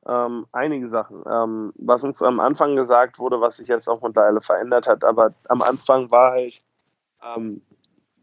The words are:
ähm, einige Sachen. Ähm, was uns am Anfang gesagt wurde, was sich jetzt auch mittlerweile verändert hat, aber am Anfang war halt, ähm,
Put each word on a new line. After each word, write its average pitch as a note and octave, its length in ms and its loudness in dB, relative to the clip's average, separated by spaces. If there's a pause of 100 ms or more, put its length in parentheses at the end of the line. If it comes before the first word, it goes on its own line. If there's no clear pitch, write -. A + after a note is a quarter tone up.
ähm, A#2+ 460 -4
einige C3 360 -6
Sachen. A2 400 -6
Ähm, A2 480 -4
was A#2+ 260 0
uns C#3 180 -6
am A#2+ 180 2
Anfang C#3+ 380 0
gesagt B2 420 2
wurde, B2 220 -4
was A#2 160 0
sich - 100 -20
jetzt A#2 220 -2
auch A2+ 120 -4
mittlerweile A2 400 2
verändert A#2 460 -2
hat, A2 160 2
aber A2+ 300 2 (160)
am A#2+ 120 0
Anfang C3 500 0
war B2+ 200 6
halt, B2+ 300 -4 (760)
ähm, A2 260 -10 (600)